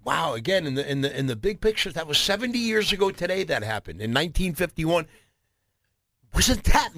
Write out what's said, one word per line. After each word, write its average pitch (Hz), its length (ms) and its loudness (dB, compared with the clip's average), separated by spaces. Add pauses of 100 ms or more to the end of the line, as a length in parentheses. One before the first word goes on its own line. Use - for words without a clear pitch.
Wow, 147 300 0
again, 160 320 0
in 135 100 -4
the, 139 140 -2
in 139 120 -2
the, 139 160 -2
in 135 100 -2
the 123 80 -2
big 196 260 -4
picture, 214 300 0
that 165 160 -6
was 143 100 0
seventy 240 420 0
years 220 320 2
ago 196 200 2
today 185 320 -2
that 139 200 -2
happened, 101 380 -6
in 110 100 -4
nineteen 165 420 -2
fifty-one. 165 540 -2 (1300)
Wasn't 240 320 4
that 277 320 6